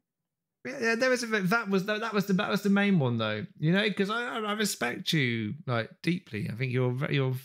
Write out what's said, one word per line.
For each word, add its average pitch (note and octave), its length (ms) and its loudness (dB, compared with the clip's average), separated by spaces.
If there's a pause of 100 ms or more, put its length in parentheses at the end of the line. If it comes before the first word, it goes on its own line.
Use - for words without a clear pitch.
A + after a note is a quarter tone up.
(640)
Yeah, C#4 160 -10
yeah, A3+ 140 2
there B3 160 2
was B3 140 2
a, - 20 -8
that G#3+ 420 2
was, F#3+ 180 2
that, G#3+ 160 0
that A3+ 120 -6
was G3+ 120 2
the, G3 80 2
that G3+ 140 2
was G#3 140 0
the G3+ 80 2
main G3+ 300 6
one A#2+ 180 2
though, G#2+ 260 -2 (140)
you D#3 140 2
know, G3 200 4
'cause G3 180 -2
I, A#3+ 260 -6
I, - 60 -4
I G#3 100 -2
respect G#3+ 600 -4
you, A#2 420 0 (120)
like, A#2 240 -2 (120)
deeply. A#2 460 -4
I A2+ 60 -6
think B2 180 -4
you're B2+ 200 0
ve-, C3+ 240 -2
you're, C3 180 0 (100)